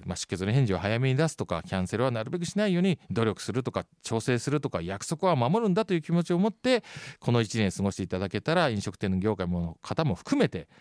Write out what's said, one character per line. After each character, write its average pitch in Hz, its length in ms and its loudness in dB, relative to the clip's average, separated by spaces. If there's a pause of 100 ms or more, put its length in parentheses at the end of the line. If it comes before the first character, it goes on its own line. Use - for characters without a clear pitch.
ー、 - 20 -8
ま 90 60 -4
あ、 87 40 -4
出 - 100 -8 (100)
血 90 80 -4
の 104 80 0
返 131 140 4
事 95 80 2
を 87 40 0
早 101 200 0
め 131 120 2
に 131 60 2
出 160 120 2
す - 80 -6
と - 100 -4
か、 - 160 -2
キ - 120 -8
ャ 95 60 0
ン 90 80 -2
セ 110 80 -4
ル 117 80 2
は 131 60 2
な 113 120 -4
る 117 80 -8
べ 175 80 -4
く 170 60 -4
し - 140 -6
な 214 80 2
い 185 80 2
よ 175 60 2
う - 20 4
に 185 160 2 (120)
努 113 140 2
力 107 180 0
す 104 100 -6
る 127 100 0
と - 100 -4
か、 92 140 -2 (160)
調 113 180 -2
整 123 180 2
す 135 120 -2
る 147 100 0
と 143 100 -4
か、 85 120 -4
約 92 240 -6
束 170 200 -2
は 170 100 4
守 156 280 2
る 208 40 2
ん 180 60 4
だ 214 100 2
と 190 100 -2
い 165 40 0
う 156 40 -4
気 165 100 -4
持 170 100 4
ち 175 100 -2
を 170 60 2
持 214 120 2
っ - 20 -14
て、 247 320 0 (340)
こ - 140 0
の 120 80 6
一 113 180 0
年 98 140 2
過 - 100 -6
ご 98 80 2
し - 60 -8
て 101 60 -4
い 87 60 -4
た 95 100 -4
だ 95 100 -2
け 104 120 -4
た 156 140 0
ら、 170 140 4
飲 107 120 0
食 98 160 -6
店 101 140 -2
の 92 80 2
業 101 180 2
界 90 120 -2
の 85 340 -2
方 - 220 -2
も 117 100 0
含 - 240 -2
め 240 100 4
て、 - 200 -6 (120)